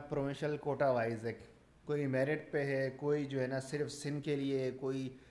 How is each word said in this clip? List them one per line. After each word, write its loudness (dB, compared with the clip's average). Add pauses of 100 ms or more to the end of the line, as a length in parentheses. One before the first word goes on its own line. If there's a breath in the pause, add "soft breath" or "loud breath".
provincial 0
कोटा 2
wise 2
है, -2 (540)
कोई 0
merit 2
पे 2
है, 2
कोई 2
जो -2
है 2
ना 0
सिर्फ -2
सिंध -4
के 0
लिए, 0
कोई -2 (240 loud breath)